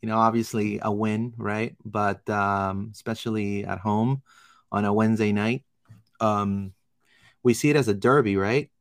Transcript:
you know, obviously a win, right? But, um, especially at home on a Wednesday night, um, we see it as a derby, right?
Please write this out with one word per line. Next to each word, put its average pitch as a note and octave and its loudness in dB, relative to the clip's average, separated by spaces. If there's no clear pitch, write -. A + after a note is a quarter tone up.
you A2 -8
know, A2 0
obviously A2+ 0
a A2 -2
win, G#2+ -2
right? G#2+ -4
But, G#2 -4
um, G2 -2
especially G#2 -6
at F#2+ -6
home A2 0
on G#2 0
a G2+ 2
Wednesday A2 2
night, A2 -2
um, G2+ -2
we B2 4
see D3 2
it D3 4
as C3+ 2
a G#2 2
derby, A2 4
right? A2+ 0